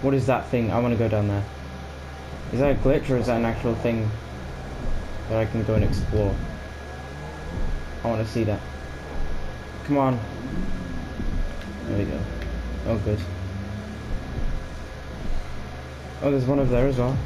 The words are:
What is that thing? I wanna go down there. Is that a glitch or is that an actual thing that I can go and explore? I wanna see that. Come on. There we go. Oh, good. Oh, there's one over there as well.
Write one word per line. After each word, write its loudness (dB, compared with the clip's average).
What 4
is 4
that 2
thing? 2
I 4
wanna 4
go 4
down 4
there. 2
Is 0
that 6
a 2
glitch 4
or 4
is 2
that 4
an 4
actual 2
thing 2
that 2
I 4
can 0
go 2
and 6
explore? 4
I 0
wanna 2
see 2
that. 2
Come 4
on. 4
There 0
we 2
go. -4
Oh, 2
good. 0
Oh, 4
there's 4
one 4
over 4
there 6
as 2
well. 2